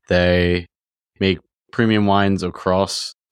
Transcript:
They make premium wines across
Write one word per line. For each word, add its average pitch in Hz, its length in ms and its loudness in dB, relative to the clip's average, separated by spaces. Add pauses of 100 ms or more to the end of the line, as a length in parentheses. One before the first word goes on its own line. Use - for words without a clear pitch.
They 90 580 0 (540)
make 95 200 0 (340)
premium 110 320 2
wines 98 380 2
across 92 720 -4 (180)